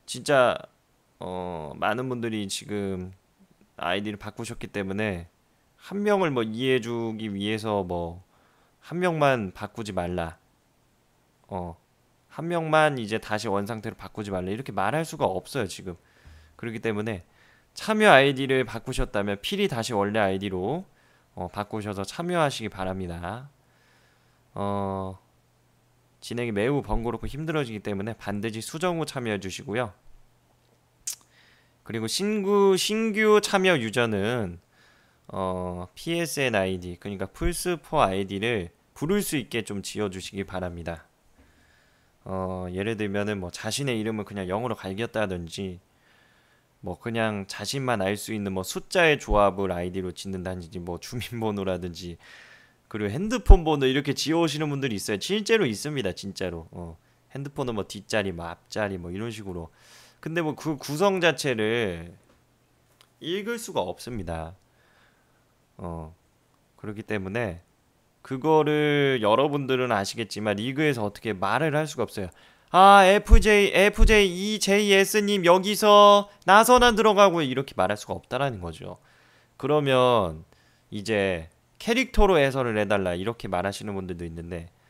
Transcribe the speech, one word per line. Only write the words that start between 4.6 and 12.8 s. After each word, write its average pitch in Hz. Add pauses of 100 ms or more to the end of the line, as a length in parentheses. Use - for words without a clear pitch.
때문에 95 (480)
한 202
명을 190
뭐 123
이해해주기 113
위해서 104
뭐 87 (580)
한 165
명만 139
바꾸지 104
말라, 87 (1080)
어, 87 (520)
한 160
명만 156